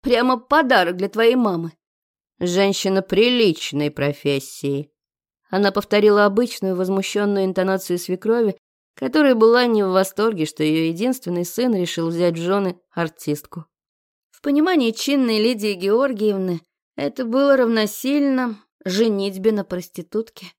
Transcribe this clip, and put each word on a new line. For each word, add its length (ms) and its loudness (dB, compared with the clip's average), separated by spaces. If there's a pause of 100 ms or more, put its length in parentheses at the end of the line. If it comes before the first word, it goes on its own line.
Прямо 360 2
подарок 600 2
для 100 -4
твоей 260 2
мамы». 380 -2 (640)
«Женщина 640 0
приличной 880 0
профессии». 1000 -4 (560)
Она 240 0
повторила 540 4
обычную 500 -2
возмущенную 720 -2
интонацию 520 -2
свекрови, 600 -2 (360)
которая 400 2
была 300 6
не 180 2
в 100 0
восторге, 520 0
что 180 -6
ее 260 0
единственный 580 -4
сын 280 -2
решил 340 -2
взять 260 0
в 80 -8
жены 360 -2 (120)
артистку. 760 -8 (680)
В 120 -20
понимании 480 2
чинной 480 0
Лидии 340 0
Георгиевны 880 -2 (360)
это 280 -6
было 320 2
равносильно 1000 0 (260)
женитьбе 680 -2
на 120 -2
проститутке. 960 -10